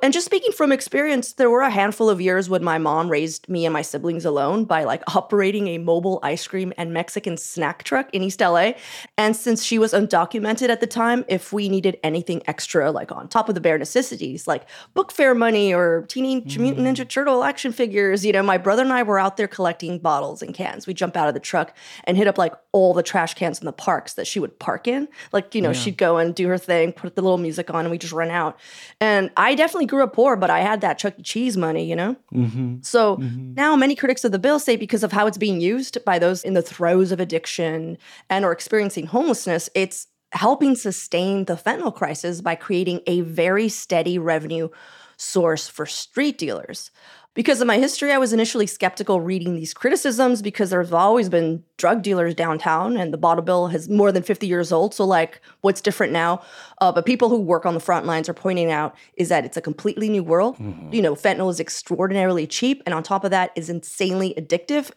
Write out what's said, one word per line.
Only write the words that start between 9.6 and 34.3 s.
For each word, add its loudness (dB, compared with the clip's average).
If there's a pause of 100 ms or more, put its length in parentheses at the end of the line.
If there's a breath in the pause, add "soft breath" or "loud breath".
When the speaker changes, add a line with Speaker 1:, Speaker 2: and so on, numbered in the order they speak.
Speaker 1:
she 0
was 2
undocumented 0
at 0
the 2
time, 0
if -4
we -2
needed 0
anything -4
extra, 0
like, -6
on -14
top 0
of -2
the -6
bare 4
necessities, -4
like -2 (300 loud breath)
book 0
fare 4
money 2
or 2
Teenage -4
Mutant 0
Speaker 2:
Mm. 2
Speaker 1:
Ninja -6
Turtle 0
action -4
figures, 0
you 4
know, 2
my 4
brother 2
and 2
I 2
were 2
out 0
there 0
collecting -4
bottles -2
and -12
cans. -8
We'd -8
jump -2
out 2
of 2
the -6
truck -4 (320 loud breath)
and 2
hit 6
up, 2
like, 2 (200)
all 6
the 2
trash 0
cans -4
in -12
the -8
parks -4
that -6
she -4
would -6
park -4
in. -2 (240 loud breath)
Like, -2
you 0
know, 2
Speaker 2:
Yeah. -2
Speaker 1:
she'd -4
go 4
and 0
do 0
her 2
thing, 2
put -12
the -2
little 4
music -6
on, -2
and -4
we -4
just -12
run -2
out. -2 (420 loud breath)
And 2
I 4
definitely 2
grew 2
up 0
poor, 4
but 2
I 2
had 0
that 0
Chuck -4
E. -18
Cheese -4
money, 0
you -4
know? -2 (180)
Speaker 2:
Mm-hmm. -2
Speaker 1:
So 2
Speaker 2:
Mm-hmm. -8
Speaker 1:
now 2
many 4
critics -2
of 0